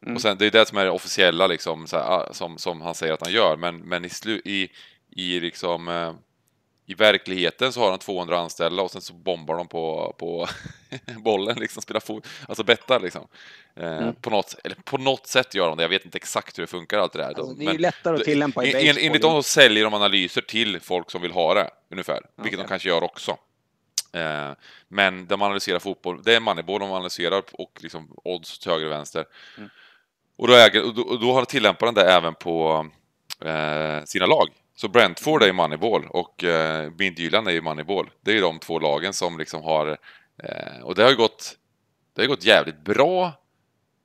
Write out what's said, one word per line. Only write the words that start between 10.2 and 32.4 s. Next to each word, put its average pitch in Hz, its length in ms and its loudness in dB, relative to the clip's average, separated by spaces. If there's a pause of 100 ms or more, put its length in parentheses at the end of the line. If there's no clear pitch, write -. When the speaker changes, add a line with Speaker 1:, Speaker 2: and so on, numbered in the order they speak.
Speaker 2:
<laughs> 123 380 -16
bollen, 107 400 0
liksom, 113 240 -10
spelar 107 180 -6
fot-, 107 260 -12 (220)
alltså, 104 160 -6
bettar, 120 360 2
liksom. 87 280 -10 (480)
Eh, 82 220 -8
Speaker 1:
Mm. 78 160 -4
Speaker 2:
på - 160 -8
något 101 180 0
s-, - 160 -16
eller 92 200 -10
på 139 140 -6
något 131 280 -2
sätt - 280 0
gör 92 140 2
de 80 80 -4
det. 82 80 0
Jag 82 40 -2
vet 95 160 -2
inte 90 140 -16
exakt - 400 -8
hur 90 40 -6
det 82 40 -8
funkar, 87 320 -6
allt 90 140 0
det - 60 -10
där. 73 80 -4
Speaker 1:
Alltså, - 180 -8
Speaker 2:
De, 131 140 -14
Speaker 1:
det 147 60 -10
är - 20 -2
ju - 60 -2
Speaker 2:
men 160 100 -2
Speaker 1:
lättare 170 320 -2
att 147 60 -2
Speaker 2:
de, - 40 -2
Speaker 1:
tillämpa 143 400 0
i 135 60 2
Speaker 2:
en, 135 60 0
en, 135 100 2
Speaker 1:
baseball. 143 200 2
Speaker 2:
enligt 151 160 0
dem 160 100 4
så 147 100 0
säljer 113 420 6
de 107 100 0
analyser 101 460 0
till 110 400 -4
folk 90 300 -6
som 90 120 -8
vill 87 100 -6
ha 85 220 2
det, 101 160 0 (200)
ungefär. 90 300 -6 (160)
Vilket 107 220 -8
de 95 40 -6
Speaker 1:
Okej. 92 60 -10
Speaker 2:
kanske 95 200 -6
gör 87 160 2
också. - 320 -6 (760)
Eh, 76 380 -6 (380)
men 92 380 0
de 98 160 0
analyserar 98 360 0
fotboll. 90 440 -8
Det 113 120 4
är 113 60 4
Moneyball 95 400 -2
de 98 120 -6
analyserar 90 500 -2 (100)
och, - 300 -14
liksom, 80 320 -16 (100)
odds 87 340 -10
till - 120 -6
höger 80 160 0
och 78 60 -4
vänster. 76 320 -6 (340)
Speaker 1:
Mm. 104 120 -18 (680)
Speaker 2:
Och 117 120 -2
då 123 60 10
äger, 107 320 10
och 117 80 -4
då, 113 80 -2
och 120 180 -2
då 120 120 2
har 127 120 4
tillämparen 113 500 2
det 101 80 6 (100)
även 82 220 4
på, 80 520 -2 (580)